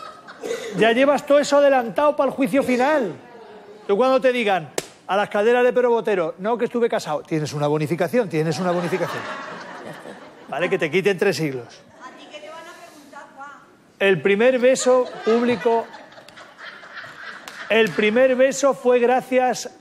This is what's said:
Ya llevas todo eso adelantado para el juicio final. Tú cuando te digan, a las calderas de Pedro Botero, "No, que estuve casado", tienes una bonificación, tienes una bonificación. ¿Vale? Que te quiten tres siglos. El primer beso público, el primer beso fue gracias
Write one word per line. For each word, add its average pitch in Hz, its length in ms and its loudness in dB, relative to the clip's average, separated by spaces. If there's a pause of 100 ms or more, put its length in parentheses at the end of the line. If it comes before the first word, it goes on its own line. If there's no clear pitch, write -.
(760)
Ya 220 140 4
llevas 269 340 2
todo 285 140 4
eso 285 180 2
adelantado 277 580 4
para 277 140 0
el - 60 -6
juicio 254 260 2
final. 247 520 0 (760)
Tú 202 80 2
cuando 254 240 4
te 254 140 4
digan, 196 360 0 (380)
a 185 80 0
las 202 140 0
calderas 233 340 2
de 247 80 4
Pedro 247 200 2
Botero, 190 480 0
"No, 220 180 -2
que 233 80 -2
estuve 233 240 -2
casado", 160 320 -4
tienes 151 320 -4
una 147 140 -2
bonificación, 165 600 0
tienes 160 320 -2
una 180 120 -2
bonificación. 175 500 -4 (1300)
¿Vale? 165 200 -4
Que 185 80 0
te 165 140 -4
quiten 190 260 0
tres 190 200 0
siglos. 131 300 -6 (2250)
El 196 240 2
primer 226 380 2
beso 254 460 4 (180)
público, 233 600 0 (1800)
el 220 220 4
primer 233 440 2
beso 269 380 2
fue 247 260 2
gracias 254 720 0 (120)